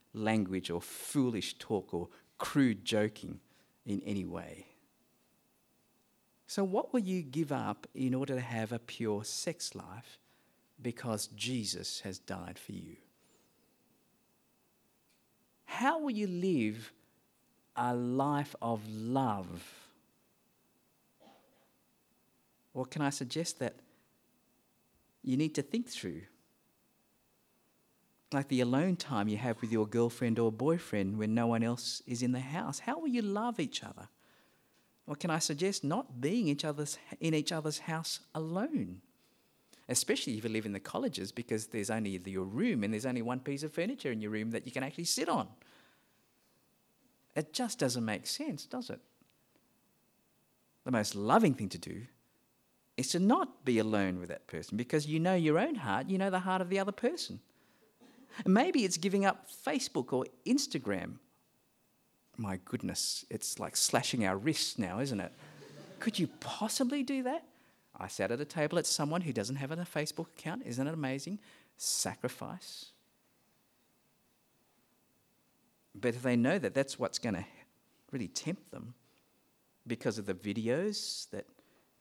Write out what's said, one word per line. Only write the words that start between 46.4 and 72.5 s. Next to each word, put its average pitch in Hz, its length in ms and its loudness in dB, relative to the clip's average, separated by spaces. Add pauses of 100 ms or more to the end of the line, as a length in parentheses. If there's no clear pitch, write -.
It 151 160 -2
just 240 280 -2
doesn't 123 260 2
make 107 220 -2
sense, 285 380 -4
does 247 240 -8
it? - 100 -8 (1900)
The 127 60 -2
most 107 240 2
loving 139 380 6
thing 101 160 -2
to - 80 -8
do 98 260 -8 (920)
is - 140 0
to 170 100 2
not 269 460 4
be 120 140 6
alone 101 400 4
with 90 100 -8
that - 180 -8
person, 80 300 -6
because 147 300 0
you 156 120 2
know 185 160 4
your 160 240 6
own 294 160 0
heart, 127 340 0
you 190 80 2
know 196 120 2
the 185 100 2
heart 185 220 0
of 175 80 -2
the 196 100 2
other 196 140 0
person. 262 480 -2 (1040)
Maybe 254 400 6
it's 175 120 0
giving 196 280 4
up - 240 2
Facebook - 640 -2
or 127 120 2 (200)
Instagram. 117 720 0 (1200)
My 98 260 -2
goodness, - 640 -4
it's - 300 -6
like - 160 -4
slashing - 500 2
our 95 120 2
wrists - 420 0
now, 95 200 0
isn't 131 200 0
it? 87 140 -4 (640)
Could - 180 -2
you 175 100 2 (120)
possibly 254 640 0
do 262 200 -2
that? 294 200 -2 (540)
I 95 100 -8
sat 98 240 0
at 120 80 0
a 147 60 -4
table 156 340 0
at - 80 2
someone 156 340 2
who 151 120 0
doesn't 113 240 0
have 139 140 -4
a 165 40 -4
Facebook 165 520 -4 (100)
account. 185 280 -6
Isn't 131 220 0
it 160 60 -2
amazing? 147 460 -2 (380)
Sacrifice. - 1120 -4 (3000)